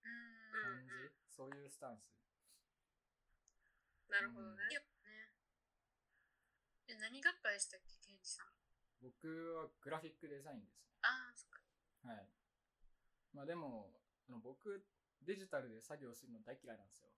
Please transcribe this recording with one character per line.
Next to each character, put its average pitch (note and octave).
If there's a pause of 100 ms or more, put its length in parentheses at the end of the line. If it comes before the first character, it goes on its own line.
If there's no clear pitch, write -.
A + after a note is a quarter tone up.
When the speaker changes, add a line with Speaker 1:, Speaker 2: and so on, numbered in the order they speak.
Speaker 1:
う A3+
ん。 -
Speaker 2:
う A#3 (600)
ん B2+ (180)
う -
ん。 - (200)
Speaker 3:
そ C3+
う C#3
い C#3+
う C#3
ス -
タ C3+
ン A2+
ス。 - (2000)
Speaker 2:
な G3+
る G3+
ほ A#3
ど A3
ね。 G#3
Speaker 3:
う G#3+
ん。 A3+
Speaker 1:
い -
や、 C#4+
ね。 - (2000)
え、 A#3
何 A3
学 -
科 -
で G3+
し -
た -
っ -
け、 -
ケ G3+
ン F#3+
ジ -
さ -
ん？ - (480)
Speaker 3:
僕 D#3+
は D#3+ (140)
グ F3
ラ D#3+
フ E3
ィ D3+
ッ -
ク D#3+
デ C#3+
ザ D3
イ B2+
ン G#3
で -
す -
ね。 - (120)
Speaker 1:
あ B3
ー、 -
そ -
っ -
か。 - (420)
Speaker 3:
は A#2+
い。 G2 (1040)
ま C#3+
あ、 -
で E3+
も、 A2+ (240)
あ B2+
の、 A#2
僕、 A2 (360)
デ F3
ジ F#3+
タ C#3+
ル B2
で A2+
作 C#3+
業 A#2+
す -
る A#2+
の A2
大 C3
嫌 A#2
い -
な -
ん -
で -
す -
よ。 -